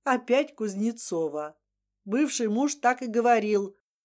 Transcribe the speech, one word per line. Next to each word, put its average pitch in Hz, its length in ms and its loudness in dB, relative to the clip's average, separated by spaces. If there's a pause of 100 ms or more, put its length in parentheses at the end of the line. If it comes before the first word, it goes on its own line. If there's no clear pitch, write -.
"Опять 254 520 0
Кузнецова!" 180 1000 -4 (480)
Бывший 240 440 0
муж 277 260 0
так 254 260 0
и 254 60 -8
говорил: 214 720 2 (280)